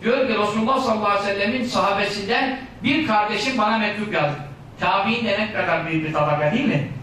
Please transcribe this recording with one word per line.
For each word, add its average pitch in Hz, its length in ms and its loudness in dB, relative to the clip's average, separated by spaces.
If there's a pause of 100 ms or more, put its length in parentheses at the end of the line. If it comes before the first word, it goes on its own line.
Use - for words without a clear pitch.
Diyor 254 240 2
ki 220 120 0
Resulullah 220 400 2
sallallahu 214 300 0
aleyhi 202 180 2
ve 196 60 0
sellemin 220 320 0
sahabesinden 202 920 0 (240)
bir 294 240 2
kardeşim 220 500 0
bana 214 200 2
mektup 208 360 -2
yazdı. 147 240 0 (420)
Tabiin 196 460 0
de 202 140 0
ne 220 140 -2
kadar 165 340 0
büyük 160 200 0
bir - 60 -4
tabaka 151 380 2
değil 262 140 2
mi? - 220 2 (160)